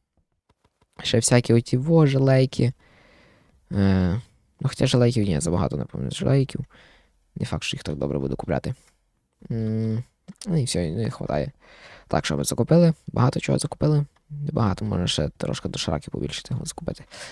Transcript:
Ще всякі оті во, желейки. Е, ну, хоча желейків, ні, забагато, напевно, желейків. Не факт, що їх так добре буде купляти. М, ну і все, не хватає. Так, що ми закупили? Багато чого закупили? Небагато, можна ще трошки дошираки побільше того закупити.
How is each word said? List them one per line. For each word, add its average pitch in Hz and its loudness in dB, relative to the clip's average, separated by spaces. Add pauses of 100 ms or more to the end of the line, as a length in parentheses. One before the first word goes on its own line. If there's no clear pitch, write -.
(1040)
Ще - 0
всякі 120 4
оті 117 2
во, 156 4
желейки. 131 4 (1000)
Е, 95 2 (380)
ну, 139 -2
хоча - 0
желейків, 120 4
ні, 80 0
забагато, 82 0
напевно, 65 -6
желейків. - 0 (720)
Не - -4
факт, - -6
що - -6
їх - -14
так 76 -6
добре 71 -2
буде 67 -2
купляти. - -4 (800)
М, 110 -2 (440)
ну 170 0
і 143 2
все, 85 -2
не 110 -4
хватає. - -4 (560)
Так, - 0
що - -2
ми 71 -2
закупили? 160 4 (140)
Багато - 2
чого 139 0
закупили? 147 0 (240)
Небагато, 143 -2
можна 95 -2
ще - 0
трошки - -6
дошираки - -4
побільше - -6
того - -6
закупити. - -10 (280)